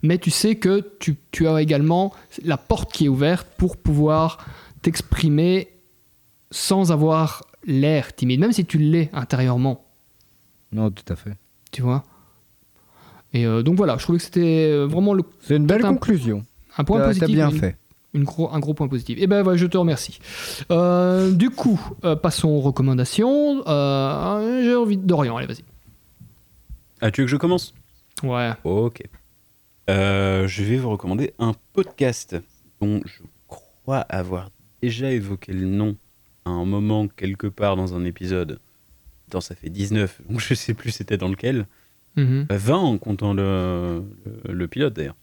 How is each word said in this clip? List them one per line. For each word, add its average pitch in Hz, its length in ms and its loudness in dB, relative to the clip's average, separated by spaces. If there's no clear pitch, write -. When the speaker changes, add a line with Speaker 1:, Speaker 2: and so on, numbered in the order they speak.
Speaker 1:
mais 165 160 2
tu 175 120 0
sais 214 260 2
que 202 280 2
tu, 151 180 -2
tu 165 160 0
as 156 160 4
également 160 500 2
la 156 120 0
porte - 360 -4
qui - 120 0
est 143 40 4
ouverte 143 380 0
pour 185 200 0
pouvoir 156 680 0
t'exprimer 165 840 0
sans 190 400 2
avoir 156 540 2
l'air 143 520 0
timide, 127 240 2
même 226 120 4
si 185 120 2
tu 160 140 -2
l'es 156 340 2
intérieurement. 127 720 0
Speaker 2:
Non, 107 180 0
tout 98 220 -14
à 82 40 -4
fait. 101 200 -12
Speaker 1:
Tu 131 100 -6
vois ? 127 220 0
Et, 120 140 2
euh, 113 160 2
donc 165 140 4
voilà, 160 220 2
je - 60 -8
trouvais 175 140 2
que - 60 -4
c'était, 160 480 2
euh, 143 140 2
vraiment 190 280 2
le, 185 80 2
Speaker 2:
C'est 151 140 0
une 147 100 4
belle 196 120 4
Speaker 1:
peut-être 233 120 2
un, 277 40 4
Speaker 2:
conclusion. 120 500 0
Speaker 1:
un 147 60 0
point 208 160 2
Speaker 2:
T'as, 135 80 4
Speaker 1:
positif, 165 200 2
Speaker 2:
t'as 147 60 4
bien 151 160 4
Speaker 1:
une, - 80 0
Speaker 2:
fait. 90 180 -2
Speaker 1:
une 143 100 2
gros, 151 280 -2
un 156 80 -2
gros 143 140 -2
point 147 140 -2
positif. 123 320 -6
Eh 196 60 2
ben, 202 160 4
voilà, 185 160 4
je 180 80 2
te 175 100 0
remercie. 165 420 0
Euh, 180 640 4
du 202 180 4
coup, 226 300 0
euh, 160 120 2
passons 160 320 0
aux 147 120 4
recommandations. 202 1080 2
Euh, 151 960 0
j'ai 240 100 4
envie 220 220 2
de, 190 80 -4
Dorian, 147 320 2
allez, 131 100 -6
vas-y. - 180 -10
Speaker 3:
Ah, 110 100 2
tu 117 100 -4
veux 135 60 2
que 120 40 -2
je 147 60 0
commence ? 175 380 -2
Speaker 1:
Ouais. 123 280 -2
Speaker 3:
Ok. 113 380 -2
Euh, 98 580 2
je 95 160 -4
vais 110 140 0
vous 127 140 -2
recommander 101 480 -4
un 113 160 0
podcast 131 640 -2
dont 104 240 0
je - 180 -20
crois - 520 -8
avoir 92 500 -6
déjà 123 280 -4
évoqué 98 420 -4
le 92 140 -4
nom 101 300 -2
à 87 60 -6
un 87 140 -2
moment, 104 440 0
quelque 98 380 -8
part 101 300 -2
dans 92 180 -4
un 90 100 -4
épisode. 90 540 -6
Attends, 92 120 -6
ça - 140 -14
fait 82 160 -14
dix-neuf, 101 580 -4
donc 113 120 -4
je 123 140 -2
sais 113 200 -6
plus 117 160 -8
c'était 104 260 -6
dans 92 120 -4
lequel. 113 380 -4
Speaker 1:
Mhm. 139 340 0
Speaker 3:
Euh, - 80 0
vingt 117 200 2
en 127 200 0
comptant 104 360 -2
le, 90 680 -2
le, 98 60 -8
le 90 160 -4
pilote, 127 260 -4
d'ailleurs. 73 280 -8